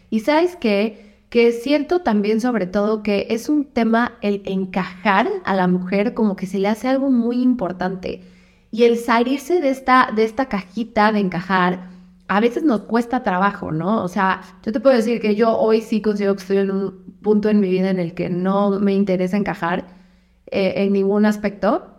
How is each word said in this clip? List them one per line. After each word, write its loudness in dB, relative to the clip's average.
¿Y -2
sabes 2
qué? -2
Que 4
siento 0
también 0
sobre -2
todo 0
que 0
es -4
un 0
tema 0
el -2
encajar -2
a 0
la 2
mujer, 0
como 0
que -6
se -6
le 0
hace -2
algo 0
muy 0
importante. -2
Y 2
el 4
salirse 0
de 2
esta, 2
de 2
esta -2
cajita -2
de 0
encajar, -2
a 0
veces 0
nos 2
cuesta -2
trabajo, -2
¿no? -2
O -4
sea, -2
yo -4
te -2
puedo 4
decir 0
que 0
yo 2
hoy 2
sí -2
considero 0
que -6
estoy -2
en 0
un -6
punto 2
en 4
mi 2
vida 0
en 0
el -4
que -6
no 0
me 2
interesa 0
encajar, -4
eh, -2
en 0
ningún 2
aspecto -2